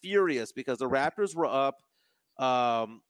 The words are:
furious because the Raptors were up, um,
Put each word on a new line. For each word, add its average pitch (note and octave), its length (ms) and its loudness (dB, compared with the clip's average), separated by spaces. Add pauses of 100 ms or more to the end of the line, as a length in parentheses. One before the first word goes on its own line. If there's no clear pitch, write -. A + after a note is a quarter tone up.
furious F3+ 500 0
because B2+ 280 -4
the B2+ 100 -2
Raptors D#3+ 460 0
were E3 100 2
up, C3+ 360 0 (640)
um, A#2 680 0